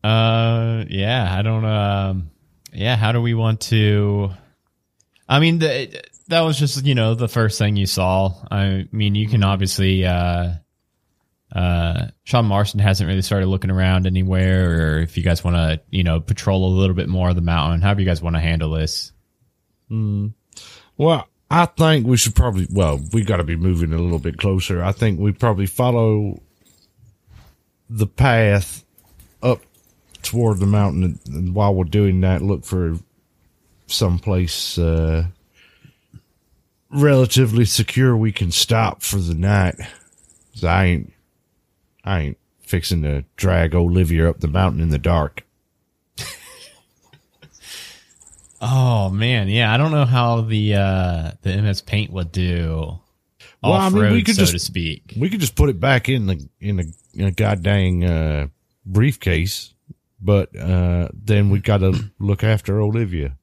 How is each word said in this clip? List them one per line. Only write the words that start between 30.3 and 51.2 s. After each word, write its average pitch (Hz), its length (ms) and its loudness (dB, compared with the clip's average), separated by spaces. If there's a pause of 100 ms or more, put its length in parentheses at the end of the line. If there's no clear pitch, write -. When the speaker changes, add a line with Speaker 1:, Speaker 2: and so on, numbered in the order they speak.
Speaker 2:
the 98 60 2
mountain, 98 360 2
and, 90 240 -2
and 90 300 -6
while 101 180 2
we're 92 100 0
doing 92 360 2
that, 92 220 2
look 95 220 -2
for 87 300 -2 (920)
someplace, 90 880 -2
uh, 82 460 0 (1700)
relatively 131 720 4
secure 123 520 0
we 110 140 0
can 90 220 -4
stop - 500 -2
for - 160 -4
the 85 160 -2
night. 95 400 2 (800)
'Cause - 100 -10
I 95 220 2
ain't, 87 280 0 (920)
I 95 160 -2
ain't 71 180 -6 (220)
fixing 85 420 -4
to 73 220 -2 (120)
drag 87 380 0
Olivia 87 560 2
up - 100 -8
the 82 80 -4
mountain 80 340 0
in 82 80 0
the 73 80 0
dark. 80 460 -2 (3250)
Speaker 1:
Oh 120 460 0
man, 107 400 -2
yeah, 110 240 0
I 120 60 2
don't 156 120 0
know 147 140 2
how 120 380 0
the, 107 320 0
uh, 92 560 0 (120)